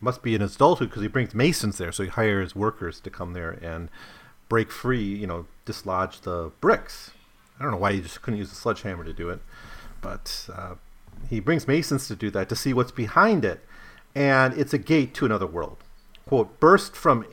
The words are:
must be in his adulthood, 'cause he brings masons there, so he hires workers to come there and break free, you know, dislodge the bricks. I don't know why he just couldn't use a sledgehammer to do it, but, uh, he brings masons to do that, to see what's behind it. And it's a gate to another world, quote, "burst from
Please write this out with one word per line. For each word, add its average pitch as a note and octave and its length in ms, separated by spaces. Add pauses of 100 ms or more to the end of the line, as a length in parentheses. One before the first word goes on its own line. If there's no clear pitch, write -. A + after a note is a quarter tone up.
must B2 220
be A2+ 120
in G#2 80
his F#2+ 140
adulthood, C#3 340
'cause - 120
he G#2+ 60
brings B2 260
masons A#2 440
there, E2+ 140
so G2+ 100
he F#2 80
hires G2+ 440
workers G2 460
to - 100
come F2 220
there E2+ 200 (100)
and E2 260 (600)
break A2+ 200
free, A2 440
you G2+ 120
know, E2+ 200 (180)
dislodge F#2+ 580
the E2+ 380
bricks. - 520 (460)
I C3 40
don't C#3 100
know F#2 60
why G2+ 160
he F#2+ 80
just - 180
couldn't A2 180
use G2 140
a - 40
sledgehammer F#2+ 480
to D#2 100
do E2+ 160
it, F2+ 100 (640)
but, - 500
uh, F2+ 220 (560)
he A2+ 80
brings D3 300
masons C#3+ 400
to G#2+ 80
do G#2+ 160
that, F#2+ 160
to A2+ 80
see C3 180
what's B2 160
behind E3+ 540
it. F2+ 200 (520)
And C3+ 420
it's C#3 160
a C#3 40
gate C3+ 360
to - 100
another G#2 220
world, E2 380 (420)
quote, - 340
"burst F#3+ 360
from B2 360